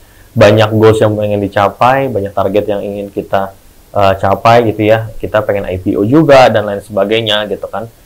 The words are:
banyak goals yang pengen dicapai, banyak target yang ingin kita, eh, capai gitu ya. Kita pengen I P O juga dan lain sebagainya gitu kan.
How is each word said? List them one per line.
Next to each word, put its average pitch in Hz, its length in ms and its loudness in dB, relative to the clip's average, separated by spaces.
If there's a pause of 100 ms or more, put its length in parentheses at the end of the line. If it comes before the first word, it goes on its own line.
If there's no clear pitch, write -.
(300)
banyak 107 400 4
goals 110 320 4
yang 107 160 0
pengen 104 240 -2
dicapai, 120 640 0
banyak 101 240 -6
target 98 400 -2
yang 101 80 -2
ingin 101 320 -10
kita, 98 400 -6 (400)
eh, 98 240 2
capai 110 560 2
gitu 107 160 -2
ya. 110 320 0
Kita 107 240 -4
pengen 101 240 -4
I 92 160 -8
P - 160 -4
O 101 80 0
juga 139 400 6
dan 107 240 0
lain 101 80 -6
sebagainya 104 720 -2
gitu 101 160 -8
kan. 107 240 -10 (160)